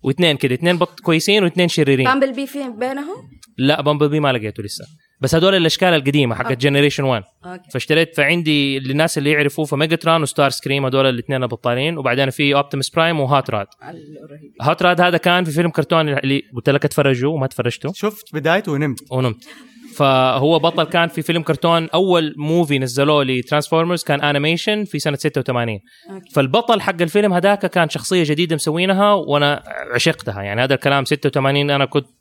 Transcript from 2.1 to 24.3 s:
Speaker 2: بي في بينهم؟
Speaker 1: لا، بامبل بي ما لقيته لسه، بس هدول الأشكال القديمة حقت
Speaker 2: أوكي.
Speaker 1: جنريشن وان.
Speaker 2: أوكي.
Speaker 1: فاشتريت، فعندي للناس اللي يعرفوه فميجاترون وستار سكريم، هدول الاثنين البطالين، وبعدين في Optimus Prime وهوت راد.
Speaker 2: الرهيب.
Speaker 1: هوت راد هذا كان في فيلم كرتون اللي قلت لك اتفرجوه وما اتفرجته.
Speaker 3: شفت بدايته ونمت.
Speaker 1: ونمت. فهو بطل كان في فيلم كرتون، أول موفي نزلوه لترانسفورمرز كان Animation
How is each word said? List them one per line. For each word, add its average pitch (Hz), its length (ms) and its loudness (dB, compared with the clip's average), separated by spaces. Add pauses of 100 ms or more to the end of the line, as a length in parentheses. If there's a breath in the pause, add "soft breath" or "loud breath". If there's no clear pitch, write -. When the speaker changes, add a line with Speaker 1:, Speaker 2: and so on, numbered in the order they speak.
Speaker 2:
بي 269 140 -6
في 285 120 -12 (200)
بينهم؟ 277 380 -8 (420)
Speaker 1:
لا، 143 220 0
بامبل 147 280 2
بي 151 120 0
ما 143 120 2
لقيته 107 300 -6
لسه، - 220 -12 (360)
بس 135 140 0
هدول 180 200 4
الأشكال 180 340 2
القديمة 139 460 2
حقت 123 100 -6
Speaker 2:
أوكي. - 120 -2
Speaker 1:
جنريشن 143 480 2
وان. 123 180 0 (220)
Speaker 2:
أوكي. 180 180 -16 (100)
Speaker 1:
فاشتريت، 156 440 0
فعندي 147 600 0
للناس 143 400 -2
اللي 143 120 0
يعرفوه 147 340 0
فميجاترون 160 580 0
وستار 143 280 0
سكريم، 139 360 -4
هدول 135 200 2
الاثنين 127 360 -2
البطالين، 127 560 -4
وبعدين 131 320 0
في 143 240 0
Optimus 139 360 -2
Prime 165 300 0
وهوت 135 300 0
راد. 104 160 -4 (160)
Speaker 2:
الرهيب. 151 680 -20 (100)
Speaker 1:
هوت 151 200 0
راد 175 180 4
هذا 175 160 4
كان 180 280 2
في 160 60 -4
فيلم 165 200 0
كرتون 160 380 0
اللي 139 340 -2 (140)
قلت 120 140 0
لك 139 140 2
اتفرجوه 139 500 2
وما 143 100 -2
اتفرجته. - 500 -6
Speaker 3:
شفت 208 300 -6 (100)
بدايته 165 380 0
ونمت. 139 260 -2 (140)
Speaker 1:
ونمت. 127 240 -2 (600 loud breath)
فهو 135 600 2
بطل 165 260 2
كان 170 240 0
في 160 140 -6
فيلم 165 200 0
كرتون، 165 480 0
أول 170 460 2
موفي 151 420 0
نزلوه 139 460 2
لترانسفورمرز 151 800 -2
كان 143 160 -2
Animation 156 640 0